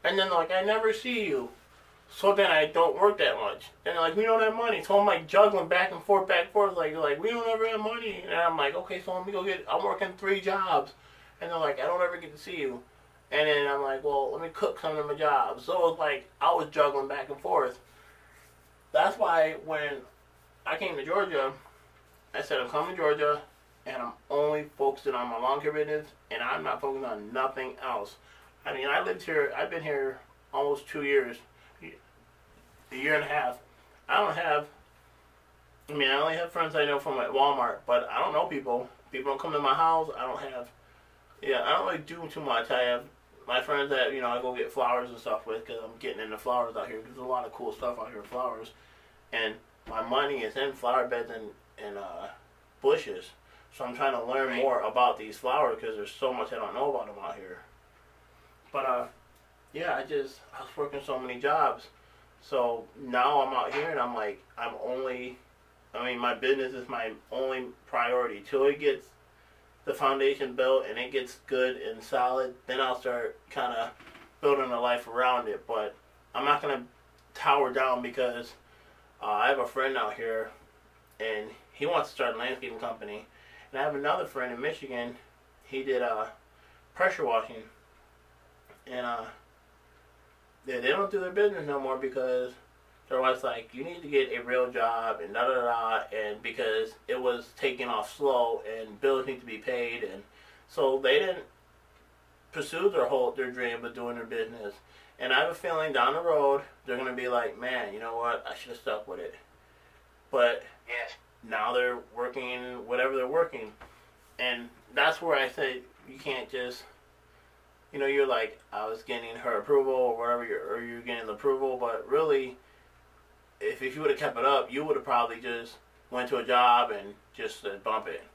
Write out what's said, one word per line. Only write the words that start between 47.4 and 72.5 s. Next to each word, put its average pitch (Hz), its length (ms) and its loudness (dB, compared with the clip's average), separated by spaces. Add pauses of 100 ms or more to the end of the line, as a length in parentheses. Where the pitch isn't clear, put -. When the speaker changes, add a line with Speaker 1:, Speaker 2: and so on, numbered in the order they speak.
Speaker 1:
of - 80 -12
cool 117 180 -6
stuff - 280 -6
out 107 100 -8
here 104 120 -14
with - 80 -18
flowers. 113 420 -6 (600)
And 110 240 -2 (320)
my 113 140 -4
money 135 420 0
is 110 120 -6
in 135 180 -2
flower 123 340 0
beds 120 220 -4
and, 110 240 -10 (240)
and, 104 200 -10
uh, 90 320 -10 (520)
bushes. - 500 0 (420)
So 131 120 -8
I'm 123 100 -8
trying 135 180 2
to 120 100 -4
learn 131 260 -2
Speaker 2:
Right. 123 140 -2
Speaker 1:
more 123 180 2
about 117 360 4
these 107 200 -12
flowers, 127 420 2
'cause 110 160 -6
there's 101 160 -8
so 127 220 -2
much 110 200 -6
I - 20 -6
don't 95 180 -6
know 135 220 0
about - 180 -4
them - 100 -14
out - 120 -8
here. 92 240 -16 (1120)
But, 135 140 -2
uh, 123 220 0 (680)
yeah, 165 220 -2
I - 80 -4
just, 139 360 -4 (180)
I 131 40 -12
was - 140 -16
working 139 280 -4
so 127 160 -4
many 123 200 -8
jobs. 143 480 2 (540)
So 120 540 0
now 135 460 4
I'm 131 120 0
out 120 200 0
here 147 160 0
and 147 100 -2
I'm 120 160 0
like, 107 280 -6 (140)
I'm 117 260 -6
only, 127 540 -6 (560)
I 120 120 -6
mean, 123 140 -4
my 120 140 0
business 131 400 2
is 123 160 -10
my 113 240 -4 (180)
only 131 360 -2 (200)
priority. 120 540 0
Till 135 240 2
it 143 140 4
gets 139 280 0 (800)
the - 80 -2
foundation 135 640 2
built 131 320 4
and 107 120 -6
it 127 120 -6
gets 131 240 -4 (120)
good 127 300 2
and 113 260 -8
solid, 127 520 0 (120)